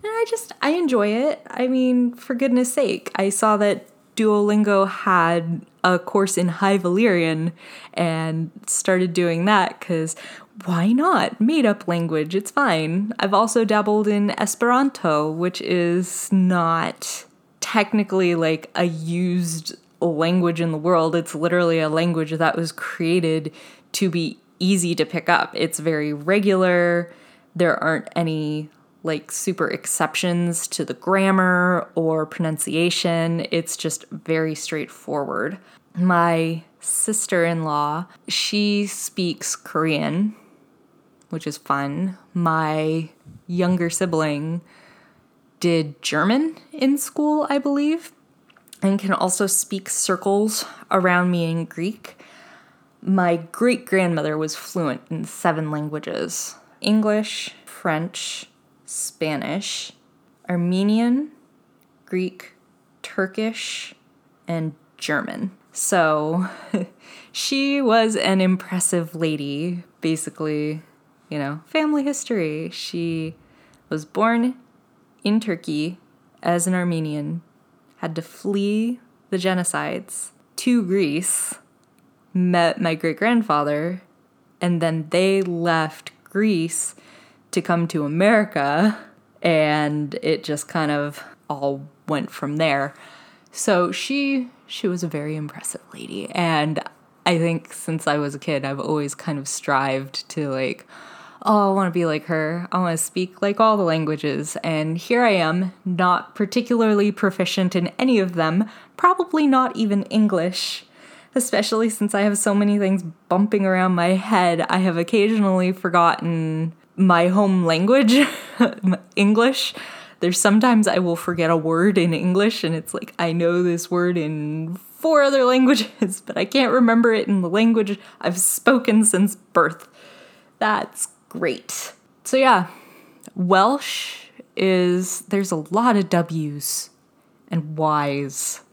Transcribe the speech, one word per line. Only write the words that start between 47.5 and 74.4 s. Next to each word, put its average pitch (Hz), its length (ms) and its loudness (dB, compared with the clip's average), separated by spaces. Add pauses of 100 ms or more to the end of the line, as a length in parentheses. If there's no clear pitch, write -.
believe, 294 540 -2 (720)
and 196 160 2
can 196 140 -2
also 185 340 0
speak 190 420 -4
circles 202 760 0 (260)
around 180 400 4
me 170 200 0
in 165 140 -2
Greek. - 560 -10 (840)
My 180 340 2
great-grandmother 170 1000 0
was 156 180 -4
fluent 156 460 -4 (100)
in 165 140 -6
seven 156 460 -4
languages: 151 840 -6 (240)
English, 214 760 0 (100)
French, - 840 -6 (380)
Spanish, - 1080 -6 (560)
Armenian, 208 840 0 (720)
Greek, - 500 -6 (480)
Turkish, - 920 -6 (520)
and 160 280 -4 (220)
German. - 540 -6 (220)
So 160 720 0 (260)
<laughs> 180 140 -4 (460)
she 277 500 -2
was 226 340 2
an 190 240 2
impressive 180 720 -2
lady, 160 720 -4 (160)
basically, 156 800 -4 (460)
you 151 100 -8
know, 147 280 -6
family 302 360 0
history. 175 680 -4
She 165 640 -6 (540)
was 156 160 -6
born 233 520 0 (640)